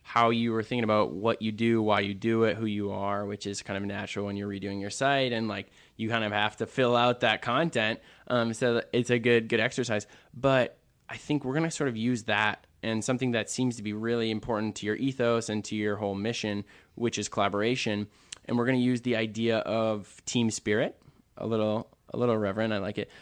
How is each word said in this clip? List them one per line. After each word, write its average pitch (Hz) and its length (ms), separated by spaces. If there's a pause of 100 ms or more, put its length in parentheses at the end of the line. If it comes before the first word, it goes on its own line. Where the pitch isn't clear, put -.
how 117 280
you 117 220
were 110 100
thinking 120 220
about 107 280
what 107 300
you 110 100
do, 113 300
why 104 180
you 101 140
do 113 300
it, 101 120
who 113 80
you 101 260
are, 101 360
which 101 200
is 101 160
kind 98 140
of 98 80
natural 101 420
when 101 100
you're 101 120
redoing 98 320
your 101 100
site, 135 420
and, 113 160
like, 101 220 (260)
you 110 120
kind 113 160
of 104 80
have 104 240
to 110 100
fill 120 300
out 120 240
that 110 220
content. 120 580 (260)
Um, 117 280
so 117 280 (100)
it's 120 180
a 123 80
good, 117 300
good 113 120
exercise. 117 460 (280)
But 131 440 (300)
I - 100
think 147 260
we're 127 100
gonna 165 160
sort 147 180
of 117 80
use 113 280
that 107 420 (160)
and 110 220
something 127 280
that 110 180
seems 127 260
to 110 60
be 104 100
really 113 380
important 107 460
to 101 100
your 104 100
ethos 120 540
and 107 160
to 107 100
your 104 200
whole 101 180
mission, 104 500 (300)
which 117 240
is 104 100
collaboration. 104 800 (380)
And 120 100
we're 120 100
gonna 131 120
use 123 240
the 120 140
idea 113 420
of 110 680
team 117 260
spirit, 110 480 (380)
a - 100
little, 110 440 (240)
a - 20
little 120 220
reverent, 107 340
I 104 60
like 95 180
it, - 140 (120)